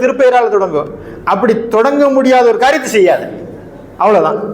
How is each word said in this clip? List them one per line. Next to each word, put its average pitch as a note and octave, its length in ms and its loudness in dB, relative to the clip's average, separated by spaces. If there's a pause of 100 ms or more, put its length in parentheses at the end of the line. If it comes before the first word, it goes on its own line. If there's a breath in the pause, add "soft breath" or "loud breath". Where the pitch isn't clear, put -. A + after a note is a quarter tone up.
திருப்பெயரால் B3+ 540 2
தொடங்கும். E3+ 340 -2 (440 loud breath)
அப்படி A3 200 0 (220)
தொடங்க C#4 280 2 (140)
முடியாத B3+ 340 4
ஒரு G#3+ 120 -4
காரியத்தை C4+ 340 0
செய்யாது, D3+ 280 2 (760)
அவ்வளவுதான். E3 400 2 (120)